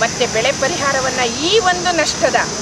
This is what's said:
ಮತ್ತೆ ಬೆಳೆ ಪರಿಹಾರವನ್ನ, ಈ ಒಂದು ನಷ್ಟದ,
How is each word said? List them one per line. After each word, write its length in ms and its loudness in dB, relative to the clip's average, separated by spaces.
ಮತ್ತೆ 260 0
ಬೆಳೆ 260 0
ಪರಿಹಾರವನ್ನ, 680 -2
ಈ 380 2
ಒಂದು 380 2
ನಷ್ಟದ, 400 0